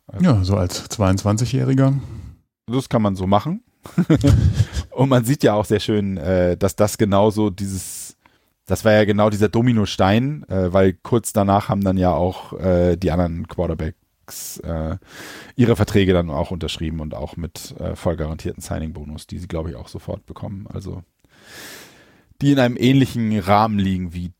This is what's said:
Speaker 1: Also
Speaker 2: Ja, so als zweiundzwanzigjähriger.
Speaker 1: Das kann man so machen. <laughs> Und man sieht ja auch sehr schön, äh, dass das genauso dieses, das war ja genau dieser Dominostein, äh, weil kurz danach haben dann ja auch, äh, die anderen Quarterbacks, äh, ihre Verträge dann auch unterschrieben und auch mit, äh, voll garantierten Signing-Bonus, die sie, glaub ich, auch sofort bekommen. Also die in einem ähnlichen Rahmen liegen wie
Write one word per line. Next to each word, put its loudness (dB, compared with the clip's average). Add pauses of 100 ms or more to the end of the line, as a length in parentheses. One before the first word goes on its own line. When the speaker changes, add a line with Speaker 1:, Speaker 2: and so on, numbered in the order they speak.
Speaker 1:
Also -2
Speaker 2:
Ja, 4
so 2
als -4
zweiundzwanzigjähriger. 2 (720)
Speaker 1:
Das -4
kann 0
man 0
so -4
machen. 0 (460)
<laughs> 2
Und 2
man 4
sieht 0
ja 6
auch 2
sehr 2
schön, 0
äh, 2
dass 0
das 0
genauso 2
dieses, -10 (500)
das -4
war 6
ja 6
genau 2
dieser 0
Dominostein, 0
äh, -2
weil 4
kurz -4
danach 2
haben -2
dann 0
ja 2
auch, -4
äh, 2
die -2
anderen -2
Quarterbacks, -10
äh, -6 (580)
ihre 4
Verträge 4
dann 0
auch -4
unterschrieben -6
und -10
auch -10
mit, -12
äh, -8
voll -4
garantierten -8
Signing-Bonus, -10
die -12
sie, -12
glaub -6
ich, -10
auch -16
sofort -12
bekommen. -12
Also -10 (1400)
die 4
in 4
einem 2
ähnlichen 2
Rahmen 2
liegen -2
wie -8